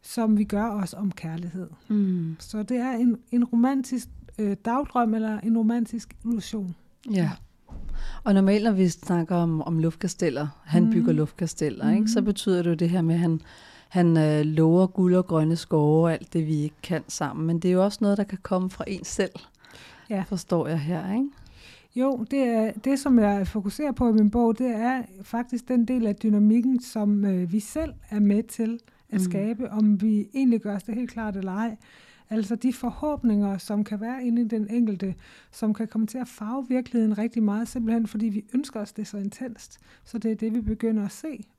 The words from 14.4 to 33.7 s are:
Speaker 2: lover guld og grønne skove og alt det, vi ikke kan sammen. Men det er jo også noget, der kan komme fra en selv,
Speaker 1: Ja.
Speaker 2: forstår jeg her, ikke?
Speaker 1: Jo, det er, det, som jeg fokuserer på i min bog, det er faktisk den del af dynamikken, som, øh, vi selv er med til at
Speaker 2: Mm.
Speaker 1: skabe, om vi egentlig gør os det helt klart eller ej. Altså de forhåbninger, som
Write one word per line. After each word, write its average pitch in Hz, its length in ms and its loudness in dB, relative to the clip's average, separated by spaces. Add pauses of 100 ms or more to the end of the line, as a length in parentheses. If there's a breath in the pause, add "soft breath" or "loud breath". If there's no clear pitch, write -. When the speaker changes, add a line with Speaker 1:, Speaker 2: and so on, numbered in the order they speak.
Speaker 2:
lover 160 420 4
guld 180 280 2
og 185 120 4
grønne 160 280 2
skove 156 500 2
og 165 80 2
alt - 200 -8
det, 160 140 0
vi 156 160 0
ikke 151 200 -6
kan 165 240 -4
sammen. 156 400 -6
Men 170 120 0
det 180 100 0
er 180 40 4
jo 185 100 4
også 202 180 0
noget, 202 160 2
der 202 60 0
kan 190 180 -6
komme 185 280 -2
fra - 180 -12
en 190 160 -8
selv, - 280 -4 (800 loud breath)
Speaker 1:
Ja. 190 180 -4
Speaker 2:
forstår 170 400 -2
jeg 160 120 -2
her, 175 340 -4
ikke? 269 140 -2 (680 loud breath)
Speaker 1:
Jo, 254 360 -2
det 277 80 -2
er, 226 320 0
det, 269 280 -2
som 262 200 4
jeg 202 280 2
fokuserer 220 440 -4
på 247 180 2
i - 40 4
min 214 180 6
bog, 233 260 2
det 254 100 -2
er 240 360 -2 (200)
faktisk 240 440 -6
den 240 180 4
del 240 220 0
af 208 80 0
dynamikken, 220 680 4
som, 208 440 0
øh, 180 260 0
vi 214 80 0
selv 311 340 -6 (160)
er 208 100 -4
med 208 240 6
til 233 360 -4 (300 soft breath)
at 214 100 0
Speaker 2:
Mm. 185 60 2
Speaker 1:
skabe, 208 440 -2
om 208 320 4
vi 208 320 2
egentlig 247 280 2
gør 208 140 -4
os 190 80 -6
det 233 120 -8
helt 240 160 -6
klart 214 260 -6
eller 190 140 -6
ej. 214 260 -4 (520 soft breath)
Altså 214 260 -2
de 247 180 0
forhåbninger, 220 840 0
som 208 260 -4